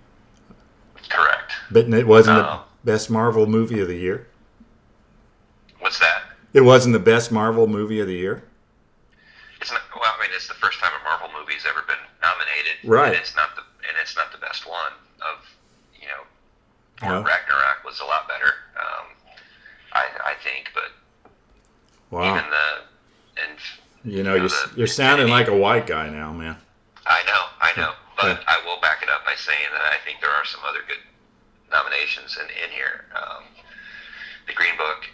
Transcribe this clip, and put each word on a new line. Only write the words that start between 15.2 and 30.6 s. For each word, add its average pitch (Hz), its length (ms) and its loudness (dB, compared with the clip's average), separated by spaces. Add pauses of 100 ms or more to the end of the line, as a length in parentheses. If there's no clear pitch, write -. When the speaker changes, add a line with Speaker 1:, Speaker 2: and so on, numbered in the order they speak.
Speaker 1:
of, 80 260 -10 (540)
you 71 60 -18
know, 69 160 -12 (760)
Thor 95 100 -8
Speaker 2:
No. 95 140 -2
Speaker 1:
Ragnarok 69 640 0
was 67 160 -14
a 69 40 -8
lot 73 220 -2
better. - 240 -2 (240)
Um, - 300 -10 (880)
I, 65 100 2 (220)
I 73 80 -2 (100)
think, 65 300 -10
but - 180 -6 (1200)
Speaker 2:
Wow. 90 260 -2
Speaker 1:
even 78 120 -4
the 76 340 -2 (580)
and, 76 160 -10 (460)
Speaker 2:
You 98 200 -4
know, 95 120 2
Speaker 1:
you 95 40 4
know, 92 60 2
Speaker 2:
you're - 0 -
s-, 69 260 -2
Speaker 1:
the - 60 -12
Speaker 2:
you're 113 100 2
sounding 139 400 4
Speaker 1:
infinity 120 240 4
Speaker 2:
like 101 80 6
a - 20 6
white 117 260 2
guy 78 220 -2
now, 76 240 -10
man. 82 240 -10 (480)
Speaker 1:
I 85 200 2
know, 98 180 2 (180)
I 82 180 4
know. 80 140 -2 (220)
But 95 260 0
Speaker 2:
Yeah. - 60 -16
Speaker 1:
I 82 180 4
will 87 160 -6
back 78 220 0
it 71 60 -2
up 73 160 -2
by 71 100 -2
saying 73 380 -4
that 76 80 -6 (120)
I 76 120 0
think 76 160 -12
there 73 100 0
are 73 140 -2
some 71 220 -12